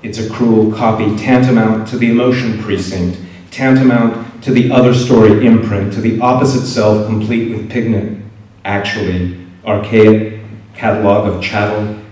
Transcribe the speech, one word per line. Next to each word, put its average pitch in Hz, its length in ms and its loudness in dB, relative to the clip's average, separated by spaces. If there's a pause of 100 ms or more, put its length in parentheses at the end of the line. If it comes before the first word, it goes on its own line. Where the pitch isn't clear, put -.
It's 110 160 -10
a 110 100 -6
cruel 110 440 2
copy, 107 420 -2
tantamount 123 720 2
to 127 100 -8
the 117 140 2
emotion 120 500 0
precinct, 90 560 -4 (340)
tantamount 127 920 0
to 135 80 -2
the 120 200 2
other 123 220 4
story 110 520 4
imprint, 104 480 2
to - 80 -6
the 110 180 0
opposite 127 460 0
self, 107 400 0
complete 110 500 -2
with - 160 -10
pigment, 110 540 -4 (400)
actually, 98 720 -4 (280)
archaic 107 760 2 (320)
catalog 104 600 0
of 90 80 -6
chattel 104 560 -4 (140)